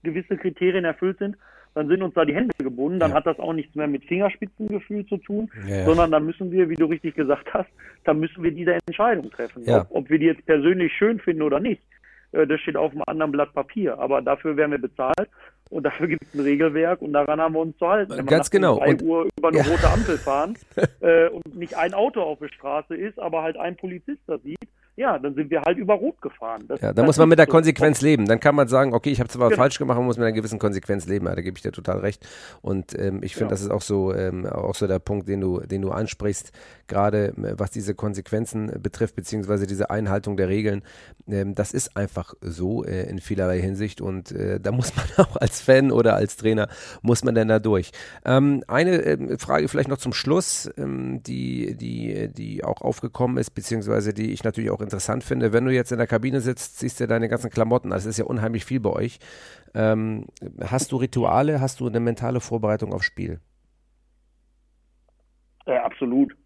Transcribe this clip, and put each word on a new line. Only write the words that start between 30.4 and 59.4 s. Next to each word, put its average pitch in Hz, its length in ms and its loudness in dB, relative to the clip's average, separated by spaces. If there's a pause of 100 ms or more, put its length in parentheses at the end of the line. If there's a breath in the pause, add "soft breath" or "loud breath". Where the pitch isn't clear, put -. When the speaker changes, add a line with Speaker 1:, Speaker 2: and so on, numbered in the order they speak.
Speaker 2:
Konsequenz 98 480 -2
leben. 95 180 -2
Ja, 87 80 -2
da 87 80 -4
gebe 90 160 -8
ich - 60 -20
dir - 80 -4
total 92 260 -4
recht. 101 260 -4 (380 loud breath)
Und, 95 380 -4
ähm, 98 240 -2
ich 95 100 -8
finde, 110 120 -2
Speaker 1:
Genau. 104 40 -6
Speaker 2:
das 101 140 -2
ist 101 80 -4
auch 98 100 -2
so, 95 320 -2
ähm, 92 320 -4
auch 98 300 -4
so 104 100 -2
der 95 140 0
Punkt, 101 280 -6
den 98 140 -2
du, 92 200 -2
den 98 200 -6
du 95 80 -2
ansprichst, - 600 -4 (360 loud breath)
gerade, 104 480 0
ähm, 104 220 -6
was 101 140 -4
diese 104 240 -6
Konsequenzen 107 760 -4 (120)
betrifft, - 320 -4
beziehungsweise 101 500 -2
diese 98 240 -4
Einhaltung 101 480 -2
der 95 100 0
Regeln. 101 360 0 (440 loud breath)
Ähm, 98 280 -4
das - 180 -2
ist - 240 -6
einfach 98 440 -6
so, 92 440 -4
äh, 92 240 -4
in 98 80 -8
vielerlei 92 420 -2
Hinsicht. 95 400 -4
Und, 95 320 -8
äh, 95 280 -2
da 101 120 -2
muss 123 240 -2
man - 100 -4
<laughs> - 200 4
auch - 120 -8
als - 220 0
Fan 135 320 6
oder 113 240 6
als 104 220 0
Trainer, 110 300 0 (340 loud breath)
muss 117 220 2
man 123 100 2
denn 110 140 4
da 110 100 6
durch. 104 360 2 (320 loud breath)
Ähm, 135 420 4
eine, 170 340 4
ähm, 76 380 0
Frage 151 300 2
vielleicht 139 200 0
noch 135 80 -2
zum 123 160 -6
Schluss, - 640 -2
ähm, 67 460 -6
die, 64 520 -6
die, 57 560 -6
die - 320 -10
auch - 200 -6
aufgekommen 127 540 -2
ist, 123 180 -2
beziehungsweise 107 580 -2
die 110 200 -4
ich 101 100 -10
natürlich 110 260 -4
auch 101 140 -4
interessant 107 400 -4
finde. 120 300 0
Wenn 117 100 4
du 131 80 0
jetzt 123 220 0
in 117 40 -4
der 113 100 0
Kabine 123 340 0
sitzt, - 360 -6
ziehst 123 220 -6
du 120 80 -2
deine 113 220 0
ganzen 113 200 -2
Klamotten 113 440 0
an. - 40 -2
Das 95 80 -4
ist 107 120 -6
ja 113 80 -2
unheimlich 113 400 -4
viel 127 160 -2
bei 101 80 0
euch. - 300 -4 (540 loud breath)